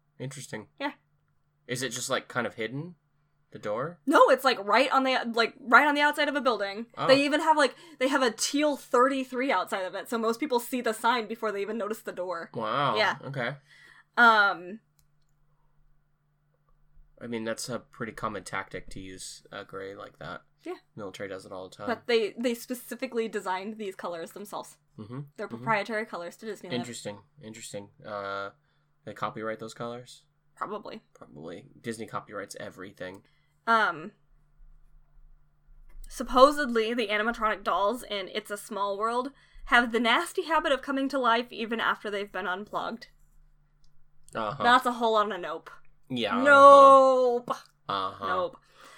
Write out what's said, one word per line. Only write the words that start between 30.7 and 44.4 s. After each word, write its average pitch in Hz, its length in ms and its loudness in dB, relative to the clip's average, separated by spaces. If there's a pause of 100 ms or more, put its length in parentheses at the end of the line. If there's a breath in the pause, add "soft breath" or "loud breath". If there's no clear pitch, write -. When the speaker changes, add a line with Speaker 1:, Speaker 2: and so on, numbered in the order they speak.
Speaker 1:
Probably. - 540 -16 (160)
Disney 113 240 -10
copyrights 101 520 -12
everything. 95 640 -14 (420)
Speaker 2:
Um, 208 460 0 (2000)
supposedly, 247 840 4
the 240 140 -2
animatronic 214 540 0
dolls 208 400 0
in 196 300 -6
It's 214 180 -6
a 208 60 -6
Small 202 420 -6
World 240 320 -2 (360 soft breath)
have 240 260 4
the 233 80 2
nasty 269 440 0
habit 311 280 2
of 254 100 -2
coming 269 280 -2
to 285 80 -2
life 240 340 2
even 226 280 -6
after 202 300 -2
they've 202 220 -6
been 190 160 -6
unplugged. 190 580 -8 (1300)
Speaker 1:
Uh-huh. - 280 -4